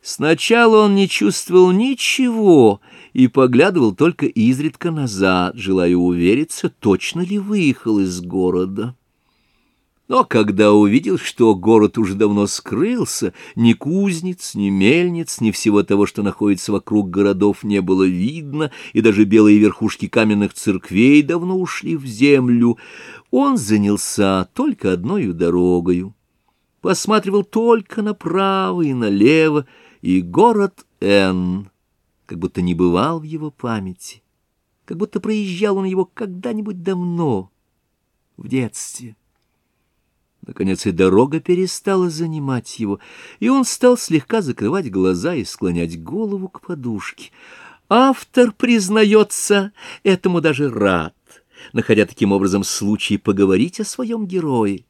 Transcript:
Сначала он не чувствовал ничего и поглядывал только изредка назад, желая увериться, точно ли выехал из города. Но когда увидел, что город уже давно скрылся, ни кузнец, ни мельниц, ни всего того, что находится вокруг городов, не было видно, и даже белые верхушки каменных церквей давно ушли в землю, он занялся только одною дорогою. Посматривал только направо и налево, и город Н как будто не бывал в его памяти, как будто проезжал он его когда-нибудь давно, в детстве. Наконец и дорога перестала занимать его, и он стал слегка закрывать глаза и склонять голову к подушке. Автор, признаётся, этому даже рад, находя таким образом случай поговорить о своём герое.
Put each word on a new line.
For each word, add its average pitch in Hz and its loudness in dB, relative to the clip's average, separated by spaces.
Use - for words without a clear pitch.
Сначала 214 2
он 202 2
не 196 2
чувствовал 185 2
ничего 208 2
и 127 4
поглядывал 131 2
только 147 0
изредка 131 -2
назад, 95 -2
желая 92 0
увериться, 90 0
точно 101 -2
ли 185 -4
выехал 139 -2
из 90 -4
города. 92 -4
Но 247 2
когда 104 2
увидел, 104 4
что - 2
город 107 4
уже 98 -2
давно 104 0
скрылся, 151 -4
ни 117 4
кузнец, 180 -4
ни 101 -2
мельниц, 160 0
ни 110 2
всего 101 2
того, 101 2
что 104 -6
находится 101 -2
вокруг 101 -2
городов, 98 0
не 101 -2
было 95 2
видно, 139 -4
и 107 0
даже 107 4
белые 104 6
верхушки 104 0
каменных 104 0
церквей 113 2
давно 175 -4
ушли 165 -6
в 135 -10
землю, 120 2
он 269 2
занялся 101 0
только 247 -2
одною 107 -4
дорогою. 90 0
Посматривал 202 -2
только 226 -2
направо 190 -4
и 143 0
налево, 131 2
и 92 0
город 190 0
Н 95 0
как 87 -14
будто 90 -6
не 87 -2
бывал 92 0
в - -16
его 151 -10
памяти, 101 -10
как - -12
будто 208 -6
проезжал 202 -4
он 190 -4
его 185 -4
когда-нибудь 202 -10
давно, 170 -4
в - -18
детстве. 120 -8
Наконец 95 -6
и 104 0
дорога 98 2
перестала 180 -2
занимать 151 -8
его, 101 -6
и 214 -2
он 262 2
стал 247 2
слегка 175 -2
закрывать 135 -4
глаза 92 0
и 123 -4
склонять 85 -6
голову 196 -6
к - -20
подушке. 120 -12
Автор, 247 2
признаётся, 208 2
этому 180 0
даже 147 0
рад, 95 0
находя 107 2
таким 101 -2
образом 98 0
случай 101 -4
поговорить 98 0
о 214 -6
своём 226 -8
герое. 131 -4